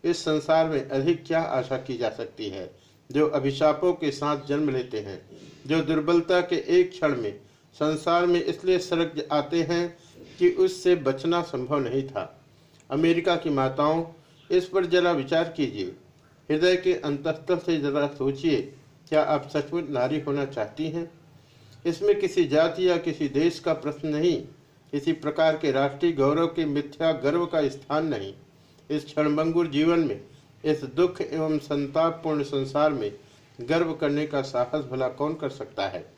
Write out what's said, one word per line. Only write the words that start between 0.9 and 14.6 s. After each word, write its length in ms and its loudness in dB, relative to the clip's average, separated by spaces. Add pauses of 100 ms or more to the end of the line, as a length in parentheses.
अधिक 360 0
क्या 140 2
आशा 360 -2
की 200 -6
जा 140 -2
सकती 380 -10
है, 260 -10 (380)
जो 160 2
अभिशापों 640 2
के 180 -2
साथ 360 -4
जन्म 240 0
लेते 300 -4
हैं, 300 -12 (360)
जो 140 2
दुर्बलता 600 2
के 160 -2
एक 340 4
क्षण 260 0
में 240 -6 (340)
संसार 520 0
में 180 2
इसलिए 340 0
सरक 540 -2
आते 300 0
हैं 360 -2 (400)
कि 120 8
उससे 440 4
बचना 480 0
संभव 360 -2
नहीं 300 -2
था। 360 -8 (460)
अमेरिका 460 2
की 140 -2
माताओं, 540 2 (460)
इस 160 2